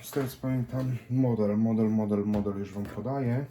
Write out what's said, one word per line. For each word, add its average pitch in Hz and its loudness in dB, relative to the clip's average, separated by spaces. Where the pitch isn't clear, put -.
z - -16
tego 135 -2
co - -12
pamiętam, 127 -2
model, 113 2
model, 110 4
model, 104 2
model 101 0
już 98 -6
wam 101 -6
podaję, 127 -2